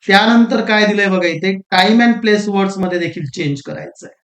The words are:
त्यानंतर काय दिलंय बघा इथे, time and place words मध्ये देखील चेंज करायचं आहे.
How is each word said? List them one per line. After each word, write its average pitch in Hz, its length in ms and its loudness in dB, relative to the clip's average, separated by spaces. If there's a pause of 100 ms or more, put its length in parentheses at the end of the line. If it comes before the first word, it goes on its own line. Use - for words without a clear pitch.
त्यानंतर 220 580 4
काय 214 200 2
दिलंय 202 220 0
बघा 185 200 0
इथे, 190 300 -4
time 196 420 2
and 240 240 2
place 208 320 0
words 190 240 -2
मध्ये 180 200 -4
देखील 170 240 -8 (120)
चेंज 143 260 -6
करायचं - 460 -16
आहे. - 160 -20